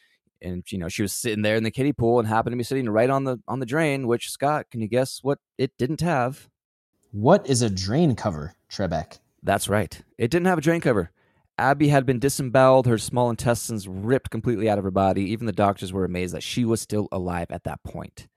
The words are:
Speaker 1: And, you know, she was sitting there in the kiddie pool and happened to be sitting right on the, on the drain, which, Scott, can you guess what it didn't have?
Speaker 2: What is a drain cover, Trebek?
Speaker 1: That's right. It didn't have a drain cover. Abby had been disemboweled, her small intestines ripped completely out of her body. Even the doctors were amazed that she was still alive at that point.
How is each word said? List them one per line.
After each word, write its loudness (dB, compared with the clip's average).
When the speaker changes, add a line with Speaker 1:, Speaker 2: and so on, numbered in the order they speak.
Speaker 1:
And, -10
you -8
know, -6
she -4
was -2
sitting -4
there 2
in 0
the -2
kiddie 0
pool 2
and 0
happened 0
to -6
be -4
sitting -2
right 4
on 0
the, -4
on -6
the -6
drain, -2
which, 0
Scott, -4
can -8
you -4
guess 0
what -2
it -2
didn't -2
have? -2
Speaker 2:
What 4
is 2
a 2
drain 0
cover, -6
Trebek? -4
Speaker 1:
That's -2
right. -2
It 0
didn't 2
have 4
a -2
drain 2
cover. 0
Abby 4
had 4
been 0
disemboweled, 4
her 4
small 0
intestines -2
ripped -2
completely -2
out 2
of -4
her -2
body. 2
Even -4
the -2
doctors -2
were -2
amazed -4
that -8
she -2
was 0
still -4
alive -4
at -10
that -10
point. -16